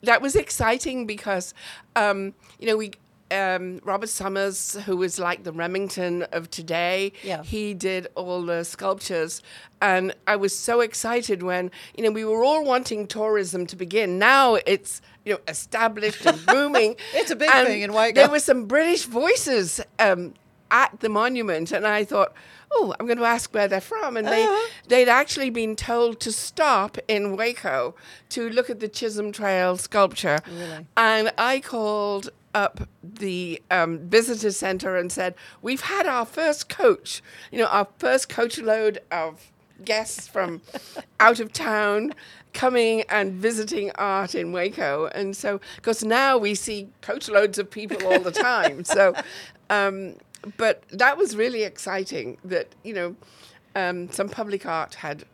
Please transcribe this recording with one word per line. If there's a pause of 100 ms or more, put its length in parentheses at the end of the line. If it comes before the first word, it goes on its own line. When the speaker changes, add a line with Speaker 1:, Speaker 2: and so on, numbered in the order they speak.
Speaker 1:
That
was
exciting
because, (420)
um, (260)
you
know,
we, (400)
um,
Robert
Summers, (120)
who
was
like
the
Remington (100)
of
today, (100)
Speaker 2:
Yeah.
Speaker 1:
he
did
all
the
sculptures. (400)
And (140)
I
was
so
excited
when, (240)
you
know,
we
were
all
wanting
tourism
to
begin.
Now (100)
it's, (220)
you
know,
established
and
Speaker 2:
<laughs>
Speaker 1:
booming. (160)
Speaker 2:
It's
a
big
Speaker 1:
And
Speaker 2:
thing
in
Waco.
Speaker 1:
there
were
some
British
voices, (180)
um, (380)
at
the
monument,
and
I
thought, (380)
"Oh,
I'm
gonna
ask
where
they're
from."
And
they,
Speaker 2:
Uh-huh. (180)
Speaker 1:
they'd
actually
been
told
to
stop (100)
in
Waco (360)
to
look
at
the
Chisholm
Trail
sculpture.
Speaker 2:
Really? (100)
Speaker 1:
And
I
called (240)
up (160)
the,
um,
visitor
center
and
said, (260)
"We've
had
our
first
coach, (300)
you
know,
our (140)
first
coach
load (120)
of (340)
guests
from (300)
<laughs>
out
of
town (360)
coming
and
visiting
art
in
Waco."
And
so, (220)
'cause
now
we
see (160)
coach
loads
of
people
all
the
time.
So, (300)
<laughs>
um, (420)
but
that
was
really
exciting
that, (160)
you
know, (640)
um,
some
public
art
had (100)